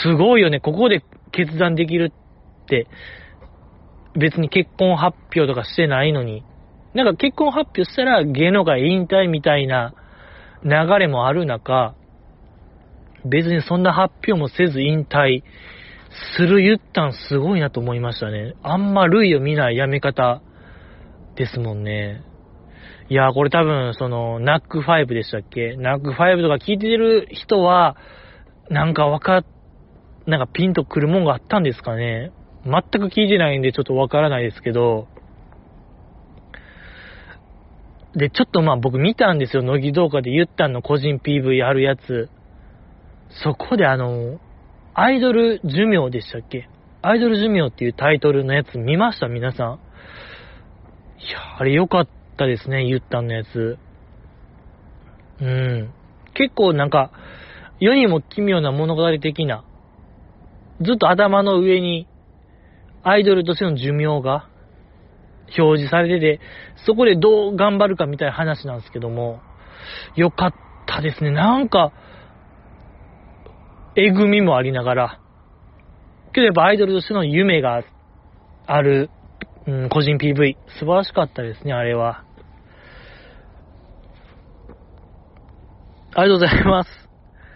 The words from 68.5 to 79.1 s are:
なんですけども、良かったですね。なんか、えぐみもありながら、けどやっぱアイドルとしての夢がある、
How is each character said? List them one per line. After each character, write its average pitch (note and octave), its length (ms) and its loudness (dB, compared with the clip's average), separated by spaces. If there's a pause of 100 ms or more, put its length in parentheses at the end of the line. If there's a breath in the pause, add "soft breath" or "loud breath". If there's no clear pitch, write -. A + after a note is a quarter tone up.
な B2+ 100 -8
ん A#2 40 -10
で - 60 -20
す - 60 -20
け A#2+ 80 -12
ど A#2 80 -8
も、 A#2 320 -6 (760 loud breath)
良 E3+ 140 2
か - 180 -2
っ - 60 -4 (320)
た - 140 -8
で D3+ 120 -4
す - 100 -8
ね。 D3 80 0
な F#3 280 2
ん C4+ 100 -2
か、 E3+ 240 2 (2000 loud breath)
え G3+ 160 4
ぐ G3+ 160 4
み G#3 160 4
も D#3+ 140 4
あ B2+ 60 2
り C3 100 -2
な B2+ 100 -4
が B2 120 -2
ら、 B2 260 -2 (1120)
け C4 80 0
ど A#3+ 60 6
や G3+ 60 2
っ - 20 -4
ぱ E3 100 4
ア G3 80 6
イ G#3+ 40 4
ド G3+ 80 2
ル F#3+ 80 0
と F#3 80 0
し - 80 -12
て G#3+ 60 -6
の F#3+ 100 0
夢 D#3+ 380 2
が A#2+ 200 -2 (840)
あ D3 160 2
る、 C#3 260 2 (580)